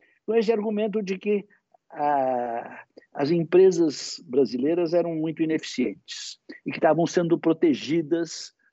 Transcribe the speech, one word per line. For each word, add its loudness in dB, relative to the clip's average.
Então, -2
esse 2
argumento -2
de -6
que, -2
ah, -2
as -2
empresas 4
brasileiras 0
eram 0
muito -4
ineficientes -4
e -6
que -8
estavam 2
sendo 0
protegidas 0